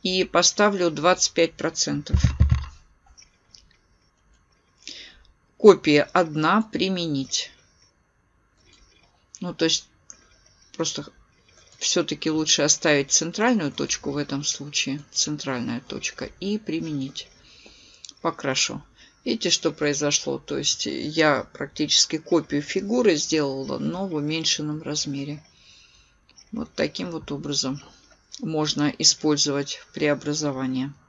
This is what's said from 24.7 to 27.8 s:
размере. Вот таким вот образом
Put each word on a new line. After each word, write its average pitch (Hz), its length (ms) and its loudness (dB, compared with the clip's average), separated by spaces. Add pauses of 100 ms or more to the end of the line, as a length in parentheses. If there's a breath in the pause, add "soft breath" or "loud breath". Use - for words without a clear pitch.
размере. 143 600 -6 (1120 soft breath)
Вот 220 220 -8
таким 175 360 -4
вот 160 220 -8
образом 143 500 -4 (560 loud breath)